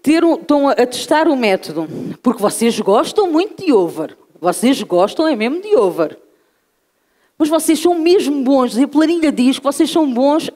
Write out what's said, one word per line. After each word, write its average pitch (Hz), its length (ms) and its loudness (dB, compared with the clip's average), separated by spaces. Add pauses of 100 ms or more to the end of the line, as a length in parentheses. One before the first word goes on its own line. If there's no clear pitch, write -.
ter 330 220 2
um, 330 100 2
estão 277 340 0
a, 262 40 2
a 233 140 2
testar 311 420 0
o 277 80 2
método? 180 500 -2 (360)
Porque 233 200 0
vocês 220 380 0
gostam 311 500 0
muito 381 340 -2
de 311 80 2
over. 160 440 -2 (240)
Vocês 220 420 0
gostam 190 460 0
é 277 80 0
mesmo 262 260 -4
de 415 140 0
over. 165 420 0 (1200)
Mas 311 60 -2
vocês 320 320 0
são 349 140 2
mesmo 311 500 0
bons. 247 320 2
E 269 80 2
a 254 40 -2
planilha 311 440 0
diz 240 260 0
que - 60 -16
vocês 269 260 0
são 320 220 0
bons 285 440 0